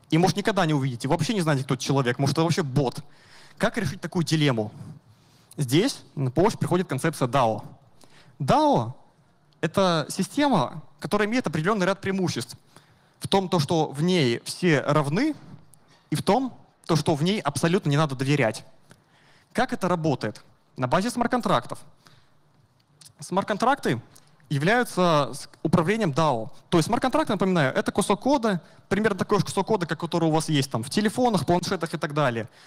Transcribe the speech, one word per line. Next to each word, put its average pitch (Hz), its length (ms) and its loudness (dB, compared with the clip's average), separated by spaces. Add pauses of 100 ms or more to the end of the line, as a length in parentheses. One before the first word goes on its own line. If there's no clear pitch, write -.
(120)
И, 156 60 4
может, 180 200 2
никогда 202 280 0
не 156 80 0
увидите. 131 360 -2
Вы 160 60 2
вообще 202 180 0
не 196 80 -2
знаете, 147 240 0
кто - 80 -2
этот - 120 -6
человек. 135 340 0
Может, - 160 0
это 165 80 2
вообще 170 200 0
бот. 131 400 -2 (540)
Как 220 200 -2
решить 185 220 -4
такую 175 240 -4
дилемму? 135 480 0 (840)
Здесь 151 460 0 (120)
на 135 160 -2
помощь 208 220 2
приходит 175 340 0
концепция 147 400 -2
дао. 120 380 2 (760)
Дао 175 560 2 (680)
это 170 480 0
система, 190 720 0 (160)
которая 202 280 0
имеет 240 200 -2
определённый 180 380 0
ряд 190 160 0
преимуществ. 190 560 -4 (600)
В - 80 -10
том, 190 220 0
то, 180 100 2
что 156 280 0
в 143 160 -6
ней 160 400 2
все 156 380 0
равны, 156 540 0 (760)
и 151 60 -4
в - 60 -2
том, 240 320 0 (320)
то, 165 100 0
что 151 200 0
в 139 80 -2
ней 196 160 0
абсолютно 165 500 0
не 143 80 2
надо 147 180 0
доверять. 131 480 0 (880)
Как 254 200 -2
это 190 140 -2
работает? 151 560 -2 (340)
На 127 100 -2
базе 185 220 0
смарт-контрактов. 233 680 0 (1400)
Смарт-контракты 196 840 -2 (480)
являются 165 840 2
с-, - 160 -16 (140)
управлением 180 480 2
дао. 131 400 0 (180)
То 175 80 4
есть 156 100 4
смарт-контракты, 254 460 0
напоминаю, 185 400 2
это - 180 -2
кусок 202 300 0
кода, 233 400 2 (280)
примерно 208 280 0
такой 202 220 2
же 151 60 2
кусок - 200 -2
кода, 185 220 0
как 160 120 -6
который 170 260 0
у 160 60 4
вас 156 180 2
есть 139 200 2
там 110 140 -2
в - 60 -10
телефонах, 208 580 2
планшетах 175 460 0
и 170 40 -4
так 147 160 -6
далее. 120 340 0 (200)